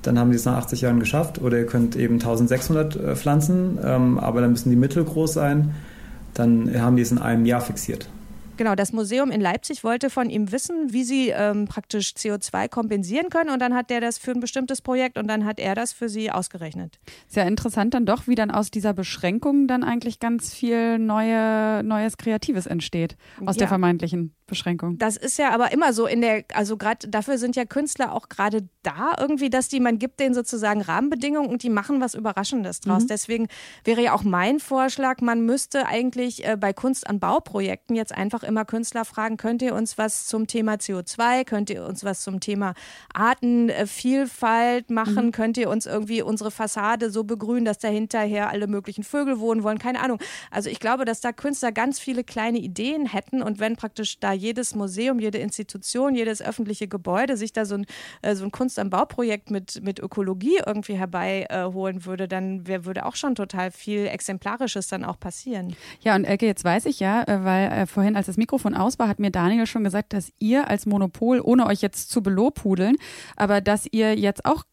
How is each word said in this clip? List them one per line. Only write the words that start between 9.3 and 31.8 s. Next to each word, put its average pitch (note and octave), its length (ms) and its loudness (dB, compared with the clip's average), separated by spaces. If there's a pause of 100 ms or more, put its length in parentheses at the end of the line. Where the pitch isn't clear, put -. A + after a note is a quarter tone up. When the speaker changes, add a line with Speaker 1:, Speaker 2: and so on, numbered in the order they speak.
Speaker 2:
in G#3+ 80 2
Leipzig G3+ 420 -2
wollte A#3+ 260 0
von B3 220 0
ihm G#3 220 -2
wissen, C#4+ 400 -2
wie B3 100 0
sie, B3+ 280 2
ähm, G#3 360 0
praktisch - 480 -4
C - 160 -4
O G#3 80 -2
zwei F#3+ 300 -4
kompensieren G#3+ 600 -2
können. E4 220 0
Und C4 100 0
dann B3 140 2
hat B3 160 -2
der A#3+ 100 0
das A#3 180 -2
für - 120 -6
ein B3 100 0
bestimmtes B3+ 420 -4
Projekt B3+ 360 0
und G#3+ 80 -2
dann G#3+ 180 0
hat G#3 140 -2
er F#3+ 160 0
das A#3 180 -2
für A#3+ 160 -6
sie G#3+ 220 -4
ausgerechnet. F3 680 -6 (260)
Speaker 3:
Ist - 100 -20
ja G3+ 60 4
interessant G#3+ 500 2
dann A#3+ 140 2
doch, A#3 220 2
wie B3 80 4
dann A3 160 0
aus G#3+ 180 0
dieser G#3 240 0
Beschränkung A#3 720 2
dann B3+ 160 2
eigentlich A#3+ 380 -2
ganz A#3 340 -2
viel A#3 460 2
neue, A3 840 2
neues G#3+ 340 0
Kreatives G#3+ 500 -2
entsteht, E3 500 -2 (280)
aus F#3+ 120 0
der G#3+ 80 4
Speaker 2:
Ja. - 40 2
Speaker 3:
vermeintlichen F3 640 2 (160)
Beschränkung. F3 480 -2
Speaker 2:
Das A3 220 0
ist - 200 -4
ja C#4+ 120 4
aber A#3 220 2
immer C#4+ 200 4
so A3+ 140 2
in A#3 160 2
der, A3 200 2 (120)
also G#3 240 0
grad G#3+ 320 -2
dafür G#3+ 260 0
sind A#3+ 180 -2
ja B3 120 -2
Künstler C#4 480 -2
auch - 160 -6
gerade G#3 360 -2 (160)
da F#3+ 380 -2
irgendwie, C#4 300 0
dass C4 180 0
die, C#4 100 -2
man A#3+ 200 4
gibt B3+ 220 -6
denen C4 140 2
sozusagen G#3+ 460 0
Rahmenbedingungen C4+ 680 0
und A#3 120 -4
die B3 60 -2
machen A3+ 320 2